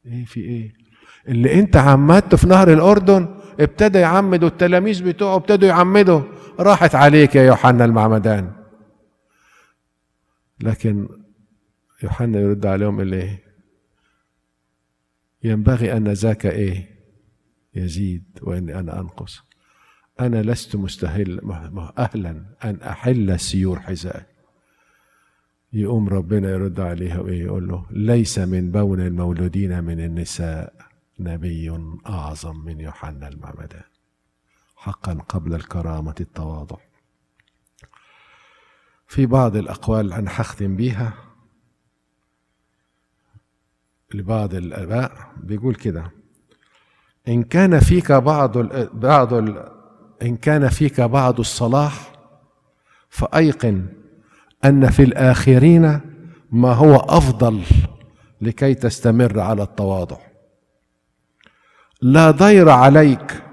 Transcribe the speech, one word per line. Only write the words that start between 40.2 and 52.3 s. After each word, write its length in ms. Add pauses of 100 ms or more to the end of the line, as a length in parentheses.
هختم 420
بيها 380 (3000)
لبعض 400
الآباء، 800 (120)
بيقول 320
كده: 360 (1160)
"إن 160
كان 360
فيك 320
بعض 460
ال-، 360
بعض 400
ال-، 380 (500)
إن 160
كان 320
فيك 320
بعض 380
الصلاح 720 (1000)